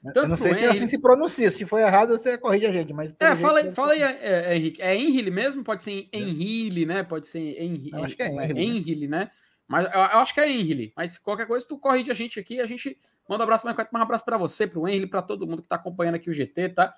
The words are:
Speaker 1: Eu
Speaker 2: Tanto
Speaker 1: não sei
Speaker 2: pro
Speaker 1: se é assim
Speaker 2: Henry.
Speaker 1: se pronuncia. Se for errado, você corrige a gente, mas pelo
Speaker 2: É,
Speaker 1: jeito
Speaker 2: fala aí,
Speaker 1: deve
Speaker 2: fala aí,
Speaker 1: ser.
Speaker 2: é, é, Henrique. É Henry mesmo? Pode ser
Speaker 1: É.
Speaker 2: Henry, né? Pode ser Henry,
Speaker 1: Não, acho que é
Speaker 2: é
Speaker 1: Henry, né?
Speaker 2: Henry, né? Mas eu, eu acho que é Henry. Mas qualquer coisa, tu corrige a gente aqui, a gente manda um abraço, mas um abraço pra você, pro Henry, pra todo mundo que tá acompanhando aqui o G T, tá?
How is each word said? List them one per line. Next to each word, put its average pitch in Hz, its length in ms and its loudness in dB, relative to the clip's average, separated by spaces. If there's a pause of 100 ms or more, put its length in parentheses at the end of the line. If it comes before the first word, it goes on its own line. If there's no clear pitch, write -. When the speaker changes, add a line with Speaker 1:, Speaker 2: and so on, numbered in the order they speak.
Speaker 1:
Eu 135 80 -12
Speaker 2:
Tanto 277 140 4
Speaker 1:
não 165 100 0
sei 180 140 2
Speaker 2:
pro 190 80 2
Speaker 1:
se 233 60 4
é - 20 6
assim 233 140 4
Speaker 2:
Henry. 233 80 -2
Speaker 1:
se 285 120 0
pronuncia. 254 480 4
Se - 160 -2
for 214 140 0
errado, 220 360 6
você 240 220 -2
corrige 214 300 2
a 202 40 2
gente, 160 220 -2
mas 151 180 -8
pelo 320 200 4
Speaker 2:
É, 262 40 4
Speaker 1:
jeito 170 120 2
Speaker 2:
fala 311 100 6
aí, 302 60 4
Speaker 1:
deve 185 120 -6
Speaker 2:
fala 285 180 2
aí, 311 40 4
Speaker 1:
ser. 302 80 2
Speaker 2:
é, 185 460 0
é, 175 40 4
Henrique. 160 280 -2
É 185 120 2
Henry 254 360 2
mesmo? 254 320 -2
Pode - 180 -4
ser 196 300 -8
Speaker 1:
É. 214 80 -6
Speaker 2:
Henry, 196 680 -2
né? 180 160 -2
Pode 170 260 -8
ser 156 320 -8
Henry, 165 300 -8
Speaker 1:
Não, 151 140 -8
acho 131 120 -8
que - 60 -10
é 240 60 -2
Speaker 2:
é - 20 -4
Speaker 1:
Henry, 143 240 -4
né? 139 80 -2
Speaker 2:
Henry, 165 460 -2
né? 170 240 -4 (360)
Mas 175 180 0
eu, - 60 -6
eu 190 280 4
acho 247 160 2
que - 40 2
é 302 80 4
Henry. 156 480 -2
Mas 175 220 -6
qualquer 208 300 -6
coisa, 240 200 -4
tu 285 120 -12
corrige 254 320 2
a - 20 -2
gente 226 260 -8
aqui, 233 220 -8
a 226 60 -2
gente 247 280 -10 (320)
manda 214 160 -2
um - 20 2
abraço, 226 200 2
mas 226 260 -4
um 226 60 -4
abraço 233 280 0
pra 226 120 0
você, 190 300 0
pro 170 200 -4
Henry, 190 200 0
pra 190 160 -2
todo 190 240 -6
mundo - 160 -8
que - 40 -20
tá 180 100 -2
acompanhando 175 380 -2
aqui 170 140 -8
o 165 40 -4
G 143 120 -2
T, 180 240 -4
tá? 180 280 0